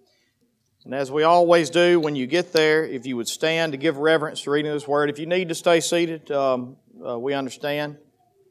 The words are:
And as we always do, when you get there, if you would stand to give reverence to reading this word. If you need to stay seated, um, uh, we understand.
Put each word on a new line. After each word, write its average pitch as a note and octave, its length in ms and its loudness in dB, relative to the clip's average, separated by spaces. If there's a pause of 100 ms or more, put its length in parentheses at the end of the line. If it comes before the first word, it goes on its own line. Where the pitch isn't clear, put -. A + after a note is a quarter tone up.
(840)
And B2 120 -10
as C3+ 160 -6
we D3+ 100 -2
always E3+ 480 6
do, F3 300 4
when D3+ 160 -2
you C3 100 -2
get E3+ 280 -2
there, D#3 300 4
if B2+ 220 -8
you B2+ 120 -6
would A2+ 100 -6
stand D#3+ 460 -2
to C#3+ 40 -6
give C#3 200 -2
reverence D#3 440 0
to C#3 100 -4
reading D3+ 200 0
this D3 160 -6
word. D3 240 0
If C#3+ 80 -10
you D#3+ 80 -10
need F3+ 220 -2
to E3 60 -6
stay E3+ 240 2
seated, E3 520 -2
um, C3 440 -2 (320)
uh, A#2+ 120 -6
we C#3 160 -4
understand. C#3+ 600 -6 (540)